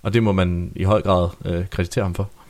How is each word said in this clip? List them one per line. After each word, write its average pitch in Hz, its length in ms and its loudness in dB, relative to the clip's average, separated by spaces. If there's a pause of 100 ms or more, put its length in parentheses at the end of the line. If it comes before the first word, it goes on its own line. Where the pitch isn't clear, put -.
og 107 120 -4
det 117 80 6
må 107 100 2
man 90 440 0
i 92 80 -4
høj 101 180 2
grad, 90 260 2 (160)
øh, 87 260 -4
kreditere 95 340 -2
ham 87 100 -2
for. 98 140 -4 (220)